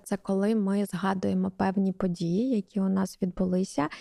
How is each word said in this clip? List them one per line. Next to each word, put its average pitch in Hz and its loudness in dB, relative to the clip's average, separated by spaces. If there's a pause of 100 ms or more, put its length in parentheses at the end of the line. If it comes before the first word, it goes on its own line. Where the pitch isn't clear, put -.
це 202 -2
коли 202 0
ми 202 2
згадуємо 190 0
певні 190 0
події, 185 0
які 196 -4
у 190 2
нас 190 -2
відбулися, 185 0 (120)